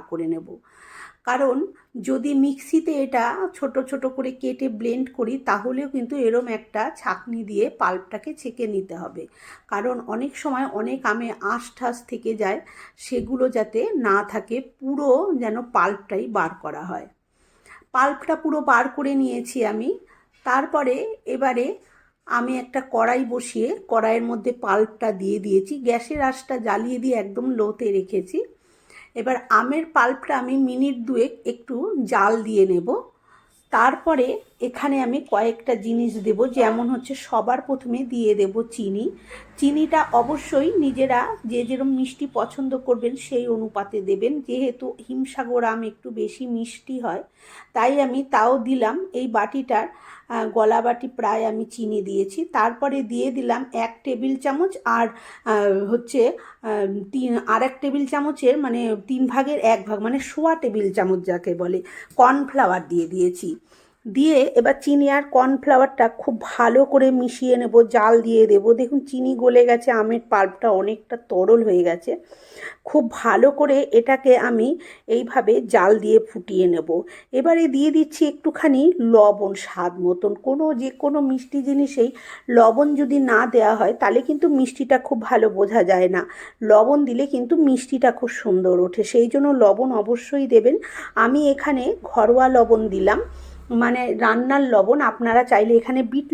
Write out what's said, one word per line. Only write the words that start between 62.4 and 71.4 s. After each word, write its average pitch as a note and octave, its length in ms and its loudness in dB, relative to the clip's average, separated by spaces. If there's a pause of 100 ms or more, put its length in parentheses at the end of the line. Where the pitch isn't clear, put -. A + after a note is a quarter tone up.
দিয়ে E3+ 220 0
দিয়েছি। F3+ 360 -2 (560)
দিয়ে C#4 320 4 (220)
এবার C4+ 240 2
চিনি C#4+ 220 2 (100)
আর C#4+ 80 0 (100)
কর্নফ্লাওয়ারটা C4 720 4 (160)
খুব C4+ 120 -4 (180)
ভালো A#3 280 4 (120)
করে C4 160 6 (120)
মিশিয়ে B3 400 0
নেব, A3+ 140 -2 (200)
জাল A3+ 200 6 (120)
দিয়ে A3+ 160 6 (100)
দেব। G3 120 6 (160)
দেখুন C4 200 0 (100)
চিনি B3+ 220 -2 (100)
গলে B3 260 8
গেছে, A#3+ 200 2 (120)
আমের A3+ 220 -2 (100)
পাল্পটা G3 360 2 (120)
অনেকটা G#3+ 360 -6 (140)
তরল F#3+ 380 6